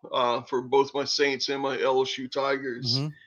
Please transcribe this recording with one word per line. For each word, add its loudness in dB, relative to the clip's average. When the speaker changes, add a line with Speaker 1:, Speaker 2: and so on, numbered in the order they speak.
Speaker 1:
uh, 2
for -2
both 4
my -2
Saints 0
and -2
my -2
L 4
S -4
U -8
Tigers. -2
Speaker 2:
Mm-hmm. -2